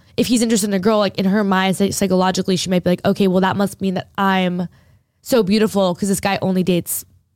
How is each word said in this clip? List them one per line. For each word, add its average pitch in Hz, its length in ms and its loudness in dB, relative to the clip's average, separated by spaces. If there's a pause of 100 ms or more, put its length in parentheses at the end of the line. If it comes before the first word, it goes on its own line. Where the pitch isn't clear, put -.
(160)
if 247 100 0
he's 226 160 2
interested 220 260 0
in 196 60 -2
a 190 60 0
girl, 214 180 2
like, 196 200 0
in 202 60 -2
her 202 200 2
mind, 190 320 0
psy-, 196 140 0
psychologically, 185 680 0
she 175 140 -6
might 180 140 0
be 180 60 0
like, - 140 -2
"Okay, 196 220 2
well, 185 140 2
that 190 160 0
must 196 240 -4
mean 190 140 -2
that 185 240 -8
I'm 185 500 0 (540)
so 240 200 2
beautiful 196 520 2
'cause 196 140 -4
this 196 100 0
guy 196 240 -2
only 185 220 0
dates 175 400 -2 (320)